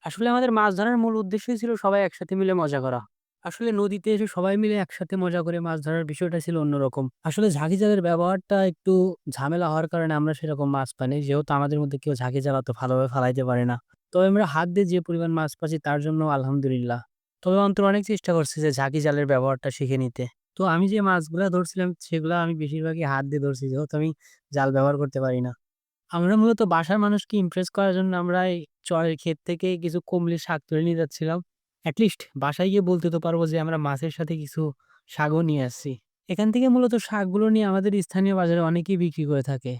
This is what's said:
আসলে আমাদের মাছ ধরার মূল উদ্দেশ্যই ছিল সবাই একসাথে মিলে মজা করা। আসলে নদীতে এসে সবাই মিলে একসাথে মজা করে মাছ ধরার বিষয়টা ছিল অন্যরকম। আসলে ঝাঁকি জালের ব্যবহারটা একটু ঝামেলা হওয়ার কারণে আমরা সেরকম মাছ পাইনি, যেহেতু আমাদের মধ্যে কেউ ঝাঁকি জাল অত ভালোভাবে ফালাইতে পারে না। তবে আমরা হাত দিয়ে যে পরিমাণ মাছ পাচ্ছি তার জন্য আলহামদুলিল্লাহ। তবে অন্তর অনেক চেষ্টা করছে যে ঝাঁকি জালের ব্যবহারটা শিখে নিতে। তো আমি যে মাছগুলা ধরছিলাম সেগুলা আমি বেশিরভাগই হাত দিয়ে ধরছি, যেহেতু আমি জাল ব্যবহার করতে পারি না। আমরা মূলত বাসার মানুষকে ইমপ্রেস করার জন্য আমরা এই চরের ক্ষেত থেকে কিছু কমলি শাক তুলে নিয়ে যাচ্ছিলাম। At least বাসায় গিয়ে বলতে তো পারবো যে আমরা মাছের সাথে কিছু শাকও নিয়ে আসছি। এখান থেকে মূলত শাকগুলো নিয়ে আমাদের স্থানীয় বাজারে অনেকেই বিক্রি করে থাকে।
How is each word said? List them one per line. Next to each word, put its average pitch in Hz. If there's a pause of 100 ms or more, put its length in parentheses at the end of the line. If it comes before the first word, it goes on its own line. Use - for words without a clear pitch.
আসলে 196
আমাদের 247
মাছ 214
ধরার 226
মূল 226
উদ্দেশ্যই 214
ছিল 233
সবাই 202
একসাথে 180
মিলে 190
মজা 151
করা। 127 (440)
আসলে 233
নদীতে 202
এসে 214
সবাই 190
মিলে 214
একসাথে 190
মজা 180
করে 170
মাছ 165
ধরার 160
বিষয়টা 165
ছিল 165
অন্যরকম। 139 (180)
আসলে 208
ঝাঁকি 156
জালের 208
ব্যবহারটা 175
একটু 185 (360)
ঝামেলা 160
হওয়ার 160
কারণে 160
আমরা 151
সেরকম 147
মাছ 135
পাইনি, 131
যেহেতু 143
আমাদের 143
মধ্যে 143
কেউ 147
ঝাঁকি 127
জাল 139
অত 131
ভালোভাবে 127
ফালাইতে 127
পারে 123
না। 120 (380)
তবে 180
আমরা 202
হাত 160
দিয়ে 196
যে 180
পরিমাণ 170
মাছ 156
পাচ্ছি 160
তার 147
জন্য 156
আলহামদুলিল্লাহ। 131 (440)
তবে 185
অন্তর 202
অনেক 196
চেষ্টা 196
করছে 160
যে 156
ঝাঁকি 139
জালের 147
ব্যবহারটা 135
শিখে 135
নিতে। 127 (300)
তো -
আমি 175
যে 208
মাছগুলা 180
ধরছিলাম 180 (100)
সেগুলা 165
আমি 165
বেশিরভাগই 160
হাত 139
দিয়ে 139
ধরছি, 139
যেহেতু 143
আমি 156 (420)
জাল 139
ব্যবহার 139
করতে 139
পারি 127
না। 123 (600)
আমরা 175
মূলত 220
বাসার 175
মানুষকে 208
ইমপ্রেস 180
করার 196
জন্য 190
আমরা 175
এই 175 (240)
চরের 165
ক্ষেত 160
থেকে 175 (100)
কিছু 170
কমলি 170
শাক 156
তুলে 156
নিয়ে 170
যাচ্ছিলাম। 160 (460)
At 160
least 214 (140)
বাসায় 143
গিয়ে 196
বলতে 180
তো 165
পারবো 170
যে 160
আমরা 160
মাছের 147
সাথে 165
কিছু 151 (480)
শাকও 151
নিয়ে 151
আসছি। 127 (380)
এখান 202
থেকে 247
মূলত 247
শাকগুলো 202
নিয়ে 220
আমাদের 196 (100)
স্থানীয় 190
বাজারে 175
অনেকেই 170
বিক্রি 165
করে 143
থাকে। 135